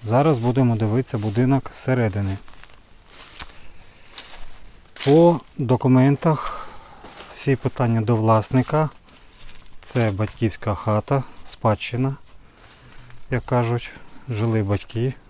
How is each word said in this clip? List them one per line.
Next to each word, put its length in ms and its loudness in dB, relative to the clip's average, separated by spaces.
Зараз 360 2
будемо 380 2
дивитися 420 0
будинок 560 0
зсередини. 600 -2
По 360 6
документах 1080 2
всі 220 0
питання 440 0
до 160 2
власника. 760 2
Це 300 0
батьківська 640 -2
хата, 480 0
спадщина, 720 -2
як 140 -2
кажуть, 480 0
жили 340 0
батьки 520 -2